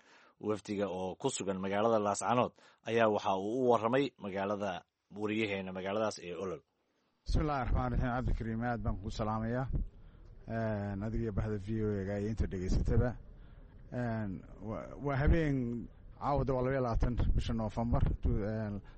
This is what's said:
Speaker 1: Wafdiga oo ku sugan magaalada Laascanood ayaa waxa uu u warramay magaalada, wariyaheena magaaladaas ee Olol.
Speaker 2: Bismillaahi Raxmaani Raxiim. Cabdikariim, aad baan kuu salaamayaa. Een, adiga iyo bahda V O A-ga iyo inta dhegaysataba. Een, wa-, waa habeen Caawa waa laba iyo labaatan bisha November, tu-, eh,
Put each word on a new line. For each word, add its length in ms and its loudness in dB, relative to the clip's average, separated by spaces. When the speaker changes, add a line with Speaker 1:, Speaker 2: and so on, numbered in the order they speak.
Speaker 1:
Wafdiga 480 -2
oo 260 -4
ku 140 0
sugan 300 -2
magaalada 400 2
Laascanood 520 2
ayaa 240 4
waxa 280 2
uu 280 -2
u 60 4
warramay 460 4
magaalada, 680 -4
wariyaheena 560 -2
magaaladaas 480 -2
ee 160 -10
Olol. 240 -6
Speaker 2:
Bismillaahi 400 0
Raxmaani 300 2
Raxiim. 200 2
Cabdikariim, 480 0
aad 180 0
baan 160 -2
kuu 140 -6
salaamayaa. 560 -2
Een, 560 -2
adiga 200 -2
iyo 100 -2
bahda 240 -2
V 120 -6
O 40 2
A-ga 180 -2
iyo 100 -2
inta 180 -2
dhegaysataba. 640 2
Een, 500 -4
wa-, 240 -6
waa 120 -2
habeen 720 2
Caawa 240 2
waa 180 2
laba 100 2
iyo 100 2
labaatan 340 2
bisha 180 2
November, 480 2
tu-, 220 2
eh, 280 -2